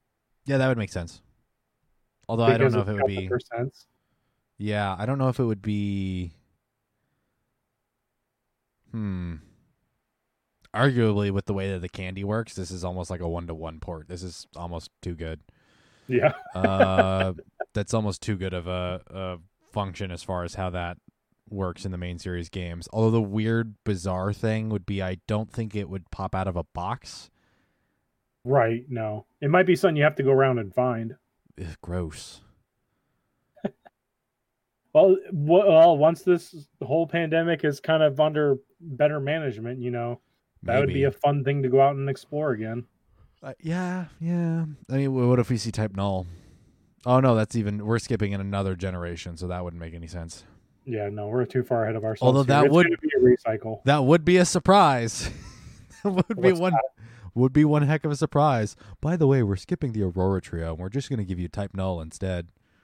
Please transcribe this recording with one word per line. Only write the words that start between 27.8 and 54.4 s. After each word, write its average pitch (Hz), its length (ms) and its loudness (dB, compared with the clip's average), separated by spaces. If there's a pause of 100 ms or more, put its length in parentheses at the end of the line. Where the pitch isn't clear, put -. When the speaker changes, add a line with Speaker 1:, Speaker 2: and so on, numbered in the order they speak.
Speaker 2:
Right, 120 440 2
no. 107 360 -6 (160)
It 147 80 0
might 180 160 6
be 175 100 4
something 160 220 2
you 147 60 2
have 147 120 4
to 139 80 -2
go 135 80 4
around 131 280 4
and 98 140 -8
find. 120 420 -2 (440)
Speaker 1:
Ugh, 92 80 -8 (140)
gross. 87 600 -8 (1200)
Speaker 2:
<laughs> - 80 -6 (1200)
Well, 190 320 8
w-, 175 420 4
well, 165 300 10
once 170 240 4
this 175 340 0 (260)
whole 156 240 0
pandemic 165 600 0
is 143 160 -2
kind 160 200 2
of 147 200 4
under 151 360 2 (220)
better 147 400 0
management, 131 600 -6
you 123 100 -6
know, 120 300 -6 (420)
that 120 160 2
would 139 80 2
be - 80 -2
Speaker 1:
Maybe. 139 80 2
Speaker 2:
a 139 80 2
fun 143 320 0
thing 143 200 0
to 127 60 0
go 135 120 6
out 139 140 4
and 139 140 -4
explore 147 420 -4
again. 113 340 -6 (580)
Speaker 1:
Uh, 135 160 -12
yeah, 180 460 -6 (160)
yeah. 165 420 -2 (260)
I 120 60 -6
mean, 139 140 0
wh-, 127 180 2
what 123 120 6
if 117 100 2
we 123 80 0
see 110 140 -6
type 107 260 -4
null? 95 280 -2 (800)
Oh, 127 140 4
no, 131 160 6
that's 110 220 0
even, 104 280 -4
we're 113 140 0
skipping 104 320 -2
in 98 80 -4
another 98 360 -2
generation, 87 600 -8
so 90 120 -8
that 90 180 -6
wouldn't 85 160 -10
make 82 120 -12
any 85 140 -12
sense. 82 380 -12 (400)
Speaker 2:
Yeah, 104 240 -6
no, 104 180 -8
we're 123 180 0
too 123 180 -2
far 117 200 0
ahead 110 140 -2
of 107 80 -6
ourselves 110 160 -4 (160)
Speaker 1:
Although 139 60 6 (100)
Speaker 2:
here. 143 80 6
Speaker 1:
that 143 60 8
Speaker 2:
It's 143 60 4
Speaker 1:
would 175 140 8
Speaker 2:
gonna 170 140 -2
be 156 160 -2
a - 20 2 (180)
recycle. 110 460 -6
Speaker 1:
That 139 220 4
would 156 180 6
be 175 140 6
a 180 80 6